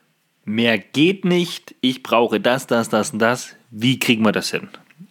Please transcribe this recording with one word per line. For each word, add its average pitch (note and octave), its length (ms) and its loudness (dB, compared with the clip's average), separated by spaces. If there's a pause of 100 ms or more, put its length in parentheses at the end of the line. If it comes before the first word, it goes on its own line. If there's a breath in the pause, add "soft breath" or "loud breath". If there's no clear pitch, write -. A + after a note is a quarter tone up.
(440 soft breath)
Mehr A2 340 0
geht E3+ 460 0
nicht. F3 560 -2
Ich B2+ 220 -2
brauche A2+ 380 2
das, B2 260 0
das, A#2 220 0
das G#2+ 220 0
und A2 80 -6
das.“ A#2 380 0 (140)
Wie A2+ 280 0
kriegen A2 260 2
wir G#2 60 6
das F#2+ 220 -2
hin? - 160 -8 (420)